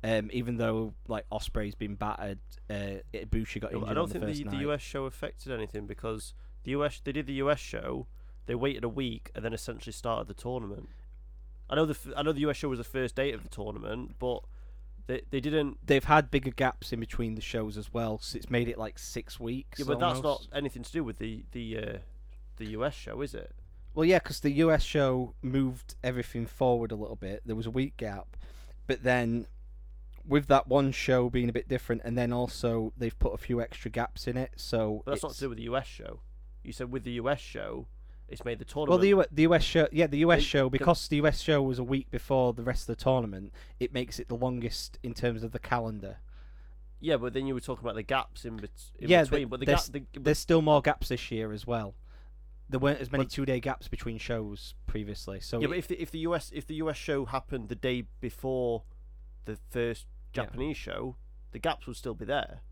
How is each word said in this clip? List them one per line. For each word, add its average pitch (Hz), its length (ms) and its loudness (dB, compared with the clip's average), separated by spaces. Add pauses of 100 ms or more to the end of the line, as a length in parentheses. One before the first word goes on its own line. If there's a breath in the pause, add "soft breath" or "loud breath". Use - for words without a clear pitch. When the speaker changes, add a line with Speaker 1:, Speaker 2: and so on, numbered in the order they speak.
Speaker 1:
that. 110 180 2
Um, 107 120 -4
even 120 240 -2
though, 113 380 0 (160)
like, 107 200 -4
Ospreay's 107 460 -2
been 101 200 -4
battered, 101 440 -4 (300)
uh, 101 340 -4 (100)
Ibushi 110 460 -2
got - 120 -6
Speaker 2:
Yeah, 107 80 -4
Speaker 1:
injured 104 100 -4
Speaker 2:
I 107 40 -2
don't 156 100 2
Speaker 1:
on 175 40 -2
the 202 60 -4
Speaker 2:
think - 100 -4
Speaker 1:
first 151 140 -2
Speaker 2:
the, 147 80 -6
the 139 60 -4
Speaker 1:
night. 139 100 -2
Speaker 2:
U 147 100 0
S 143 100 0
show - 260 -6
affected - 440 -8
anything 107 360 -6
because 110 460 -6 (300 soft breath)
the 120 80 -4
U 143 140 2
S, 143 180 -2
they 143 80 -4
did 139 160 -2
the 139 60 -4
U 135 180 2
S 143 80 2
show, - 480 -6 (380 soft breath)
they 120 100 -2
waited 123 300 0
a 117 40 2
week 117 460 -4
and 107 80 -6
then 113 100 -2
essentially 113 380 -8
started 113 380 -2
the 101 40 -8
tournament. 120 540 -6 (840)
I 135 60 0
know 156 100 6
the 151 60 0
f-, 135 240 -6
I 143 80 0
know 156 80 4
the 143 80 0
U 147 100 2
S 139 60 2
show 147 140 -2
was 123 100 -2
the 117 60 -6
first 131 300 -2
date 135 180 2
of 110 100 -8
the - 60 -12
tournament, 107 680 -6
but 123 220 0 (680 soft breath)
they, 127 140 -2 (100)
they 135 100 0
didn't. 147 440 0
Speaker 1:
They've 135 200 6
had 151 260 8
bigger 131 200 2
gaps - 420 0
in 117 80 -2
between 113 340 -2
the 110 60 -6
shows 110 360 -4
as 104 160 -10
well, 113 260 0
so - 180 -8
it's - 120 -8
made 120 200 2
it, 120 80 -4
like, 110 200 -6
six - 400 -8
weeks 127 420 -6
Speaker 2:
Yeah, 143 60 -2
but 135 140 0
that's 165 240 4
not - 40 0
Speaker 1:
almost. 139 260 0
Speaker 2:
anything 135 300 -4
to - 100 -12
do 165 100 0
with 110 140 -4
the, 113 340 -6
the, 113 260 -6
uh, 110 200 -6 (580)
the 110 120 -8
U 110 180 -2
S 143 80 0
show, 110 280 -10
is 143 140 -6
it? 50 180 -10 (400)
Speaker 1:
Well, 156 120 4
yeah, 180 140 10
'cause - 200 -6
the 147 140 4
U 160 180 8
S 151 120 6
show 131 580 2
moved 127 600 0
everything 123 440 0
forward 117 480 4
a - 20 -4
little 107 220 -6
bit. 98 280 -6
There 110 120 -2
was 113 80 -2
a 113 60 -2
week 131 260 0
gap, 98 400 -6 (500 soft breath)
but 131 160 0
then 120 440 4 (800)
with 139 220 4
that 135 200 8
one 135 260 6
show 127 360 4
being 120 200 4
a 113 40 -2
bit 120 140 -2
different, 123 380 0
and 117 120 0
then 120 140 4
also 120 640 0
they've 117 240 -2
put - 140 4
a - 40 -4
few 120 240 0
extra - 300 -6
gaps - 380 -2
in 120 80 0
it, 127 180 -2
so 107 480 0
Speaker 2:
But - 80 -2
that's 139 120 -2
not 151 80 -2
Speaker 1:
it's - 80 -12
Speaker 2:
to 135 60 -4
do 135 40 0
with 113 80 -6
the 110 80 -8
U 117 100 -2
S 135 120 0
show. - 340 -12 (420)
You - 80 -10
said 123 180 -6
with 123 140 -4
the 120 100 -6
U 117 140 -2
S 139 140 0
show, - 460 -8 (420 soft breath)
it's - 160 -10
made 117 140 -4
the 110 140 -8
Speaker 1:
Well, 151 240 4
the 196 120 8
Speaker 2:
tournament 190 200 8
Speaker 1:
U-, 151 60 -6
the 151 60 6
U 165 140 10
S 151 80 8
show, 160 280 6
yeah, 160 160 6
the 143 120 2
U 165 120 8
S 165 80 10
Speaker 2:
They, 151 60 6
Speaker 1:
show, 139 200 4
Speaker 2:
the 131 40 4
Speaker 1:
because 135 400 4
the 151 80 4
U 147 100 6
S 143 140 4
show 147 200 6
was 131 160 2
a 127 60 0
week 131 280 0
before 127 420 4
the 117 100 -4
rest 127 240 0
of 117 80 0
the - 80 -12
tournament, 107 480 2 (260 loud breath)
it 123 140 -2
makes 127 280 -2
it 123 100 -8
the 120 80 -2
longest 123 680 -2
in 123 100 -6
terms 117 300 0
of 113 80 -6
the 117 80 -6
calendar. 110 600 -2 (840 soft breath)
Speaker 2:
Yeah, 151 160 4
but 120 160 0
then 131 120 0
you 135 100 0
were 123 40 0
talking 113 240 -6
about 113 120 -2
the 110 80 -2
gaps - 420 -2
in 113 100 -6
bet-, - 440 -12
in - 100 -4
Speaker 1:
Yeah, 170 140 12
Speaker 2:
between, 147 180 2
Speaker 1:
the, 131 60 0
Speaker 2:
but 127 120 -4
the 131 60 0
Speaker 1:
there's, 143 240 6
Speaker 2:
gap, 127 40 -12
the, 139 200 -6
but 139 100 -10
Speaker 1:
there's 151 160 6
still 165 220 6
more 151 200 8
gaps - 280 2
this - 200 -2
year 110 220 -2
as 104 160 -8
well. 113 280 -2 (720 soft breath)
There 131 100 2
weren't 139 220 4
as 123 100 -6
many 135 140 4
Speaker 2:
But 127 60 -8
Speaker 1:
two-day 135 280 2
gaps - 300 -4
between 113 280 -4
shows 107 580 -4 (120)
previously, 101 540 -4
so - 180 -2
Speaker 2:
Yeah, 117 60 2
Speaker 1:
it 143 40 4
Speaker 2:
but 175 100 0
if - 100 -6
the, 175 120 -4
if 165 100 -6
the 160 80 -6
U 165 160 0
S, - 180 -4
if 147 140 -6
the 156 80 -6
U 156 160 0
S 143 40 -2
show 139 300 -2
happened 123 420 -4
the 120 80 -4
day 123 300 0 (160)
before 123 600 0 (600)
the 107 140 -8 (140)
first 117 340 0 (280)
Speaker 1:
Yeah. 127 100 -2
Speaker 2:
Japanese 135 340 -4
show, 123 400 -6 (340)
the 120 80 -10
gaps - 260 -2
would 120 120 -10
still 120 160 -4
be - 100 -8
there. 131 380 -2 (100)